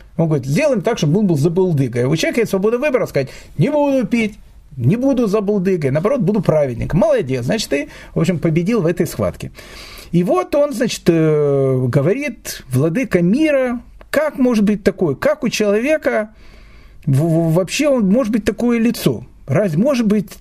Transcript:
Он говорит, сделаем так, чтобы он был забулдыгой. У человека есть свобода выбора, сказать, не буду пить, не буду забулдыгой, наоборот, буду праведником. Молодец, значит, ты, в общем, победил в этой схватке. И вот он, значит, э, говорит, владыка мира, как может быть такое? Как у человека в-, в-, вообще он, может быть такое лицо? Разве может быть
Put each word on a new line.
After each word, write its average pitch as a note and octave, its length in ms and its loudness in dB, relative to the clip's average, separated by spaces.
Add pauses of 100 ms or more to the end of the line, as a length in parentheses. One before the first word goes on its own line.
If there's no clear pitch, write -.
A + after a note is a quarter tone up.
(160)
Он E3 100 0
говорит, D3 200 -2
сделаем A3 360 0
так, A3+ 160 0
чтобы D#3+ 220 2
он G#3 60 2
был E3+ 100 2
забулдыгой. C#3 680 0
У C#3+ 100 0
человека A#3+ 280 0
есть - 80 -2
свобода G#3+ 280 0
выбора, B3 280 0
сказать, C#3 240 -2 (260)
не B3 140 2
буду C#4+ 360 2
пить, A3+ 320 -2 (380)
не C3 200 2
буду B3 300 2
забулдыгой, F#3+ 640 0
наоборот, G#3+ 300 0
буду G3+ 220 0
праведником. C#3+ 580 0
Молодец, D3 460 0
значит, G#3 240 -2
ты, C#4+ 180 -4 (260)
в D#3+ 60 -2
общем, E3 180 0
победил F3 440 0
в D3+ 40 0
этой F3 200 0
схватке. - 460 -6 (600)
И F3 100 4
вот F4+ 320 -2
он, D4 200 2
значит, A3+ 320 -4
э, C#3+ 840 2
говорит, F#3+ 800 -2
владыка E3 540 0
мира, B3+ 580 0 (360)
как D4 220 -2
может B3 260 2
быть G#3 180 0
такое? E3+ 320 0
Как C#4 300 -2
у A3+ 60 0
человека A3+ 800 0 (760)
в-, D#3+ 460 2
в-, - 20 2
вообще F#3+ 360 0
он, A#3+ 200 2
может A3 240 2
быть A#3 120 0
такое A#3 340 0
лицо? A3+ 480 0 (200)
Разве D#3+ 320 2
может A#3+ 280 2
быть G3+ 240 0 (100)